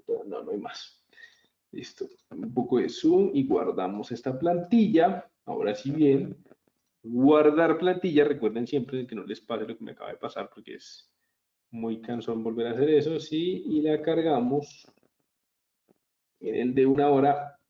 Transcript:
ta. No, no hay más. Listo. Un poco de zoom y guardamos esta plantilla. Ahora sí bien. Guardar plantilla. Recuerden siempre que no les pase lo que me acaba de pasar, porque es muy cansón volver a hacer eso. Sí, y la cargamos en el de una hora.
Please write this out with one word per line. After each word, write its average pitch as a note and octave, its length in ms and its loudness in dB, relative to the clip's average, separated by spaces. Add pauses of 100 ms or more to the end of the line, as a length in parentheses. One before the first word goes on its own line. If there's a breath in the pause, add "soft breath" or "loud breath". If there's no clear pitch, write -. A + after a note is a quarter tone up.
ta. A#4 80 -4 (120)
No, G2 180 -10
no - 80 -10
hay G#2 60 -6
más. - 460 -14 (680 loud breath)
Listo. - 360 -14 (240)
Un - 220 -12
poco B2 260 0
de F2+ 100 0
zoom F3+ 440 2
y C#3 140 0
guardamos G2 640 -4
esta - 260 -6
plantilla. F3 920 2 (160)
Ahora G#2 300 -4
sí C#3 160 -8
bien. C#3 460 2 (680)
Guardar D3+ 760 4
plantilla. F3+ 480 2
Recuerden A#2+ 420 -2
siempre C3 400 -4
que A2+ 80 -12
no F#2+ 100 -10
les - 160 -10
pase A2+ 240 -8
lo A2+ 120 -12
que A2+ 60 -16
me - 80 -14
acaba G2 200 -14
de - 60 -14
pasar, G2+ 360 -12
porque - 220 -20
es - 360 -20 (600)
muy A2+ 300 -8
cansón A2+ 420 -6
volver A#2 240 -4
a A#2 40 -4
hacer C3+ 180 0
eso. D3+ 300 2
Sí, F3 480 -4
y D#3 140 0
la D3+ 200 0
cargamos C#3+ 840 0 (1500)
en G#2+ 160 -6
el B2 200 -2
de C3 100 4
una C#3+ 240 4
hora. C#3 500 2 (100)